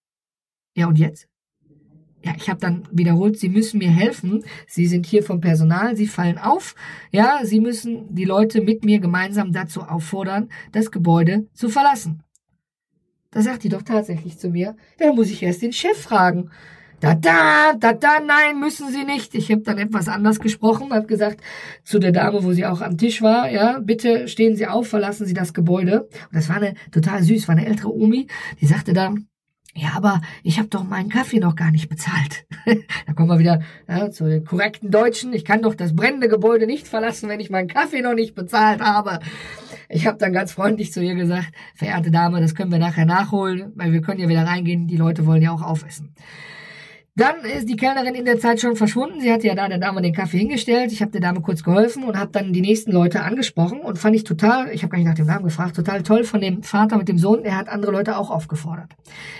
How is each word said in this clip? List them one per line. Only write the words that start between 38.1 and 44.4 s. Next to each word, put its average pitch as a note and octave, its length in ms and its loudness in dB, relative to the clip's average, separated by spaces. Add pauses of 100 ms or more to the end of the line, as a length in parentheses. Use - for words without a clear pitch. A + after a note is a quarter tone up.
nicht A3+ 180 -2
bezahlt G#3+ 480 2
habe.“ G3+ 380 0 (720)
Ich E3 180 0
hab G#3+ 120 -2
dann F#3+ 140 0
ganz F#3+ 180 -2
freundlich G#3 400 -2
zu F3+ 120 -6
ihr F3+ 120 -2
gesagt, F3 360 -2 (240)
„Verehrte E3+ 360 -4
Dame, E3+ 300 2
das D#3+ 140 0
können F#3 160 -4
wir E3 80 2
nachher E3 260 2
nachholen, F#3+ 720 0
weil F3 160 -2
wir E3 100 2
können F#3+ 180 -6
ja F3 80 -2
wieder E3 180 2